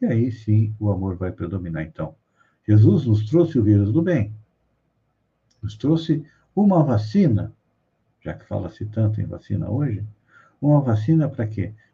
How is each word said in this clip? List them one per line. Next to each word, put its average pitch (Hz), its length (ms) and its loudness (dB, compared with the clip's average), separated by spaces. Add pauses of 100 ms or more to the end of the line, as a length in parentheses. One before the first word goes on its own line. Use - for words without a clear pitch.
e 254 40 0
aí 123 260 0
sim 107 480 0
o 104 120 0
amor 92 240 -4
vai 90 160 -6
predominar. 87 520 -8
Então, - 320 -10 (520)
Jesus 107 380 6
nos 107 240 0
trouxe 165 280 2
o 110 60 2
vírus 101 300 2
do 160 80 2
bem. 160 340 -2 (1300)
Nos - 140 -10
trouxe 156 480 0 (300)
uma 190 280 4
vacina, 127 680 0 (680)
já 80 140 -12
que - 120 -18
fala-se 98 400 -8
tanto 107 360 -2
em - 40 -4
vacina 90 440 -8
hoje, 110 360 -4 (560)
uma 147 200 4
vacina 127 480 0
para 113 180 -6
quê? 98 260 -6 (200)